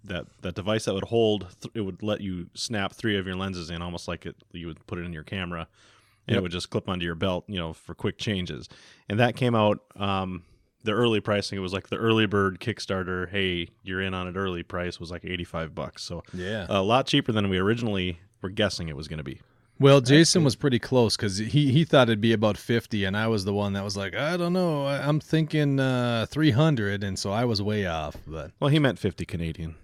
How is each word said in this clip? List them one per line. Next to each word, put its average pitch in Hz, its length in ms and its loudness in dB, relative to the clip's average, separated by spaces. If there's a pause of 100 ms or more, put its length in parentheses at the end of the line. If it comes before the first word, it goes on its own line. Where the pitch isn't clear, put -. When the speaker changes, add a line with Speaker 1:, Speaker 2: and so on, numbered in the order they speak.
Speaker 1:
that, 92 220 -8 (160)
that 87 120 -6
device 107 320 -2
that 104 80 0
would 95 100 -2
hold, 107 440 2 (120)
th-, - 140 -16
it 113 80 -4
would 95 200 -8
let 104 200 -2
you 92 320 -6
snap 98 400 -4
three 104 240 0
of 92 80 -4
your 92 100 -6
lenses 92 340 -6
in, 85 120 -6
almost 87 260 -8
like 87 160 -8
it, - 120 -12 (160)
you 85 160 -10
would - 180 -14
put - 120 -8
it 85 40 -8
in 87 100 -8
your 78 120 -10
camera, 87 420 -6 (600)
and 120 80 0
Speaker 2:
Yep. 101 40 2
Speaker 1:
it 98 40 0
would 87 100 -4
just 90 180 -6
clip - 180 -4
onto 90 160 -4
your 85 120 -4
belt, 90 320 -2
you 104 100 -6
know, 80 160 -6
for - 200 -18
quick - 220 -6
changes. 85 520 -6 (400)
And 104 120 -2
that 120 160 2
came 120 180 0
out, 107 260 4 (160)
um, 95 480 -4 (400)
the 107 80 -2
early 113 260 2
pricing, 101 380 -2
it 95 60 -4
was 92 100 -4
like 95 160 -6
the - 80 -4
early 110 300 4
bird 98 340 2
Kickstarter, 92 680 -4
"Hey, 90 400 -2 (120)
you're 95 200 -4
in 95 100 -2
on 90 160 -4
it 87 80 -8
early" 92 260 -4
price 87 380 -6
was, 85 100 -12
like, 87 140 -12
eighty-five 85 500 -8
bucks. 78 300 -10
So 82 180 -10 (120)
Speaker 2:
Yeah. 95 340 -6
Speaker 1:
a 101 140 2
lot 120 240 2
cheaper 139 260 2
than 104 160 2
we 95 80 2
originally 98 640 0 (240)
were 92 80 -6
guessing 98 400 -2
it 71 60 -8
was 76 120 -10
gonna 78 160 -10
be. 65 160 -12 (400)
Speaker 2:
Well, 139 220 10
Speaker 3:
That's 120 80 2
Speaker 2:
Jason 160 320 8
Speaker 3:
good. - 20 4
Speaker 2:
was 123 120 2
pretty 127 220 0
close 120 380 2
'cause 98 220 -2
he, 131 340 2
he 156 120 6
thought 127 260 6
it'd 107 100 2
be 113 140 6
about 104 240 2
fifty, 110 480 -2
and 95 100 -2
I 110 120 0
was 104 180 0
the 101 80 0
one 101 180 0
that 98 100 -2
was 101 140 -6
like, 98 180 -6
"I 151 220 -2
don't 175 160 0
know, 165 320 0
I, 139 240 -2
I'm 147 120 2
thinking, 151 600 2
uh, 123 480 0
three 151 220 4
hundred," 107 520 2
and 98 160 -4
so 101 140 -4
I 120 140 0
was 110 160 0
way 104 240 0
off. 80 400 -4
But 76 240 -10 (100)
Speaker 1:
Well, 147 80 2
he 151 100 6
meant 131 200 4
fifty 92 260 -2
Canadian. 82 600 -6